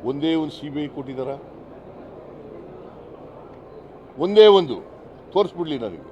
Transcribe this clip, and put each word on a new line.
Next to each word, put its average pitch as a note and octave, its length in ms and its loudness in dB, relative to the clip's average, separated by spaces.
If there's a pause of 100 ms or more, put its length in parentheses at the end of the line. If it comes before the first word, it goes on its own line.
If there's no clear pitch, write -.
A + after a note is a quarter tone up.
ಒಂದೇ D3 260 0
ಒಂದು D#3 240 -2
ಸಿ D3+ 100 -12
ಬಿ D3 160 -6
ಐ C#3+ 40 -8
ಕೊಟ್ಟಿದ್ದಾರಾ? C3+ 480 -8 (3000)
ಒಂದೇ G#3 220 10
ಒಂದು F3 300 8 (560)
ತೋರಿಸ್ಬಿಡ್ಲಿ E3+ 460 0
ನನಗೆ. F2 340 -8